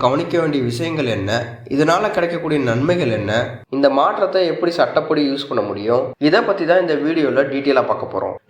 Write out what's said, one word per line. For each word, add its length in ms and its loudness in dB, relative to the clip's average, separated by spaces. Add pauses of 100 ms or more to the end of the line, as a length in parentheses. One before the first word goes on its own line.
கவனிக்க 360 0
வேண்டிய 280 0
விஷயங்கள் 480 -2
என்ன, 200 -2 (380)
இதனால 400 2
கிடைக்கக்கூடிய 440 0 (100)
நன்மைகள் 500 0
என்ன, 120 -2 (460)
இந்த 100 4 (120)
மாற்றத்தை 420 2 (120)
எப்படி 260 -2
சட்டப்படி 500 2
யூஸ் 220 -4
பண்ண 180 0
முடியும், 340 0 (260)
இதை 200 4
பத்தி 220 -2
தான் 140 4
இந்த 200 0
வீடியோல 480 2
டீட்டெயிலா 380 2
பார்க்க 220 -6
போறோம். 220 -4 (140)